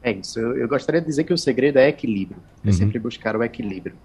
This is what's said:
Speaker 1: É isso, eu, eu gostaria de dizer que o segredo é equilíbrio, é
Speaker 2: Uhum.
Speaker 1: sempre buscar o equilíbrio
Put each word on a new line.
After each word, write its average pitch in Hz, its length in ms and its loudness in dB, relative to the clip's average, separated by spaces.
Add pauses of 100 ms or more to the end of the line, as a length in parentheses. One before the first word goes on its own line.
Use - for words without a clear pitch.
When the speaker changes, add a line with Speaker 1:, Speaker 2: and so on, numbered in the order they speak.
Speaker 1:
É 120 100 -2
isso, 98 260 -8
eu, 117 180 -2
eu 120 120 -2
gostaria 147 320 0
de 165 60 -6
dizer 156 180 -2
que 175 80 0
o 165 60 2
segredo 135 400 2
é 135 100 8
equilíbrio, 107 480 -4 (260)
é 107 60 0
Speaker 2:
Uhum. 101 60 6
Speaker 1:
sempre 101 240 2
buscar 110 380 -4
o 113 60 2
equilíbrio 95 600 -6